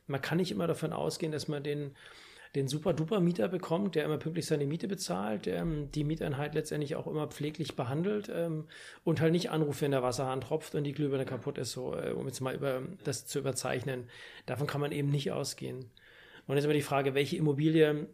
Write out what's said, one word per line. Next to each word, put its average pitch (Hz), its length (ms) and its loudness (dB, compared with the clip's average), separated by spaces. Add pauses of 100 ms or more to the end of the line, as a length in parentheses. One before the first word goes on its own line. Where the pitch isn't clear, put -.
Man 139 140 -2
kann - 180 0
nicht 185 120 2
immer 190 140 0
davon 160 280 0
ausgehen, 156 380 -2
dass 147 160 -2
man 147 160 -2
den, 147 280 -2 (640)
den 139 140 2
Super-Duper-Mieter 170 800 2
bekommt, 180 460 0
der 151 100 2
immer 151 120 0
pünktlich 160 280 -2
seine 147 200 2
Miete 156 220 -2
bezahlt, 202 580 -2
der, 175 120 0
ähm, 151 340 -2
die 151 140 0
Mieteinheit 151 500 -2
letztendlich 151 400 -2
auch - 120 -4
immer 151 200 -2
pfleglich 151 480 -4
behandelt, 170 580 0
ähm, 165 340 -2 (360)
und 160 160 2
halt 160 140 6
nicht 170 180 2
anruft, 156 300 2
wenn 143 100 2
der 135 100 4
Wasserhahn 131 380 0
tropft - 360 -4
und 147 100 0
die 143 80 -2
Glühbirne 135 320 0
kaputt 135 320 -4
ist, 131 160 -4
so, 127 200 -4
äh, - 200 -2
um 127 120 -2
jetzt 135 140 -6
mal 131 160 -2
über, 135 260 -2 (220)
das - 240 -4
zu 147 120 -2
überzeichnen. 131 640 -2 (400)
Davon 123 200 -2
kann 139 140 -2
man 139 140 0
eben 143 160 2
nicht 143 240 2
ausgehen. 131 580 -6 (560)
Und 135 80 2
jetzt 143 80 6
immer 151 100 4
die 147 80 4
Frage, 139 340 2
welche 143 200 2
Immobilie, 151 800 6